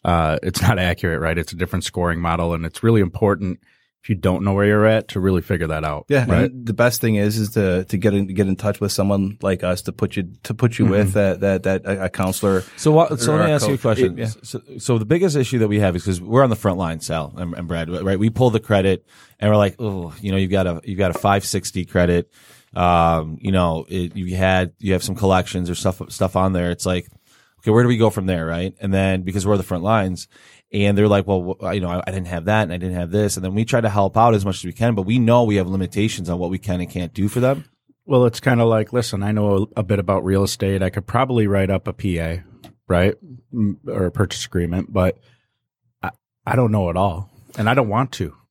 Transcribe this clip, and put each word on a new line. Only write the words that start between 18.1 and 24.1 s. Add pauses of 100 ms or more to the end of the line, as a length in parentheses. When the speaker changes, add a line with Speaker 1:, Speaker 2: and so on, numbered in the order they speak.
Speaker 3:
We
pull
the
credit (360)
and
we're
like,
"Oh,
you
know,
you've
got
a,
you've
got
a
five
sixty
credit." (460)
Um,
you
know,
it,